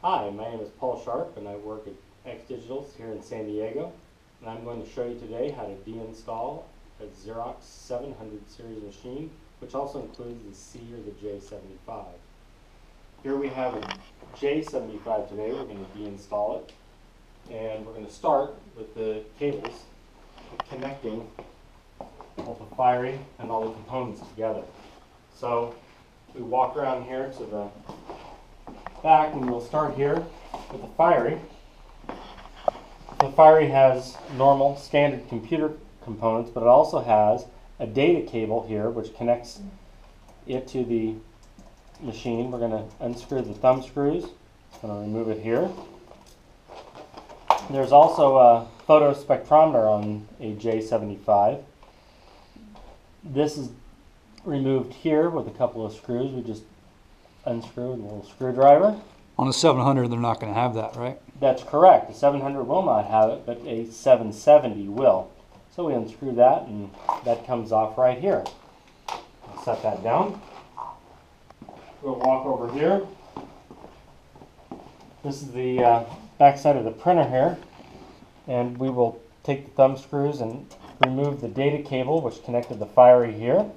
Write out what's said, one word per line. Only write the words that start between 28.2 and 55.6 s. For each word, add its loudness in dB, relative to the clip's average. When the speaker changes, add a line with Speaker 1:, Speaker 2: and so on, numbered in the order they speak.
Speaker 1:
back, 4
and -6
we'll -4
start -4
here 0
with -14
the -16
firing. 2
The 2
firing 8
has 4
normal 4
standard 0
computer -4
components, -4
but -6
it 4
also 6
has 2
a -8
data 2
cable -4
here -4
which -10
connects -4
it -8
to -4
the -2
machine. -6
We're -8
gonna -4
unscrew -6
the -8
thumb 4
screws. -2
Just -20
gonna -8
remove -4
it -6
here. -2
There's 0
also 8
a 8
photo 6
spectrometer 4
on -4
a -8
J -2
seventy-five. 0
This -2
is -10
removed -2
here 0
with -6
a -14
couple -4